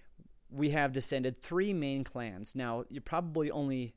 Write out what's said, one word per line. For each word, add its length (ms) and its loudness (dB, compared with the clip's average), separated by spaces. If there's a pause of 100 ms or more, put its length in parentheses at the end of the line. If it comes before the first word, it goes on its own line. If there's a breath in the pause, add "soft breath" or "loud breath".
(500 loud breath)
we 200 0
have 220 2
descended 460 2
three 360 0
main 300 0
clans. 520 -4
Now, 340 -2
you're 120 -8
probably 480 0
only 480 -2